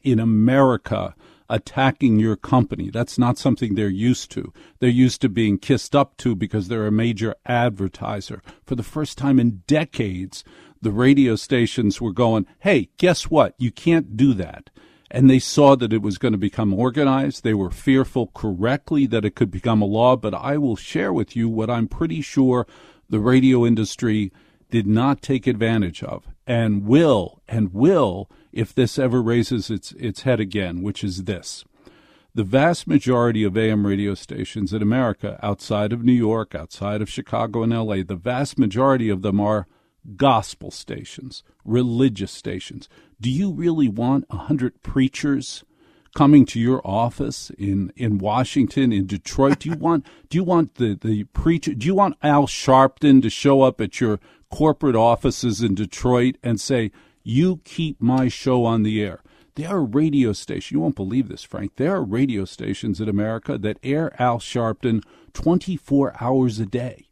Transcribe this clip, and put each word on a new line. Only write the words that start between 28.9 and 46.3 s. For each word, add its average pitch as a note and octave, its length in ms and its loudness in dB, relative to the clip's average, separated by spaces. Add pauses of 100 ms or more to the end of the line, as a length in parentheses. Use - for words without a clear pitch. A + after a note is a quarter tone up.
ever B2+ 200 0
raises A2+ 480 0
its, G#2 240 -8
its A2+ 300 -10
head B2 160 0
again, F#2 440 -4
which G2+ 200 -6
is F#2 220 -6
this. F2+ 400 -10 (720)
The A2 100 -2
vast C#3 420 0
majority A#2+ 560 2
of G2 140 -2
A A2 120 2
M G#2 160 0
radio G2+ 300 -2
stations - 580 -8
in G#2+ 80 -4
America, G#2+ 600 -2
outside G#2 500 -2
of A#2 120 -4
New B2+ 80 6
York, A2+ 420 0
outside G2+ 480 -8
of G#2 80 -8
Chicago A2+ 540 -4
and A2+ 80 0
L A2+ 200 -4
A, F#2+ 100 -2
the F#2+ 120 -8
vast B2 440 -4
majority A#2+ 500 2
of F#2+ 140 -2
them G2+ 180 0
are G#2 260 0 (500)
gospel A#2 540 0
stations, - 720 -16 (220)
religious A#2 680 0
stations. A2 580 -12 (320)
Do A2 80 -4
you F3 220 -2
really D#3+ 380 0
want A#2+ 420 -2
a - 60 -8
hundred B2 460 -4
preachers C3+ 840 -2 (520)
coming C#3+ 300 8